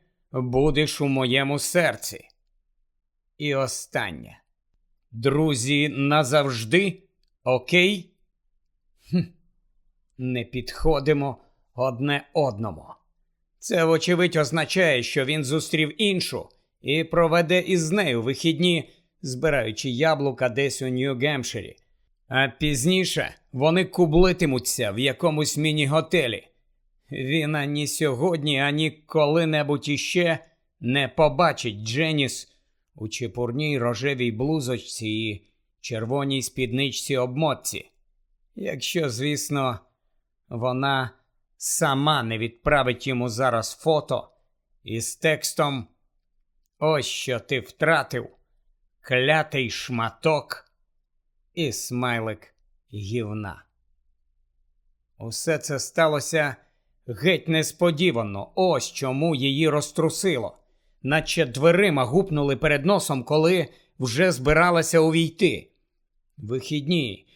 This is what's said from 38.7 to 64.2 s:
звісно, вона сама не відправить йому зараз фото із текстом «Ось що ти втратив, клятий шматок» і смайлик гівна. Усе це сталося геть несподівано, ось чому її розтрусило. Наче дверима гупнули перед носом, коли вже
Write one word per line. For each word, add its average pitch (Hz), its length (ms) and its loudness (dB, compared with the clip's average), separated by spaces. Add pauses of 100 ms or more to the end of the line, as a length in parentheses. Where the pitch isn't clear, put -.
звісно, 135 720 -4 (680)
вона 127 640 -2 (460)
сама 143 640 0
не 113 140 -4
відправить 127 720 0
йому 123 220 -2
зараз 117 440 -2
фото 147 560 -2 (540)
із 113 320 -6
текстом 147 720 -2 (920)
«Ось 151 260 2
що - 340 -4
ти 131 200 -4
втратив, 147 680 -2 (760)
клятий 135 680 0
шматок» - 1040 -4 (800)
і 151 180 -2
смайлик 117 840 -4 (380)
гівна. 104 720 -6 (1500)
Усе 117 400 -4
це 143 220 -6
сталося 151 760 0 (520)
геть 143 400 0
несподівано, 147 1080 0
ось 175 360 2
чому 139 440 -2
її 139 340 2
розтрусило. 147 880 -2 (460)
Наче 151 420 0
дверима 156 580 4
гупнули 143 520 0
перед 143 300 0
носом, 160 380 0
коли 156 440 2 (320)
вже 131 320 2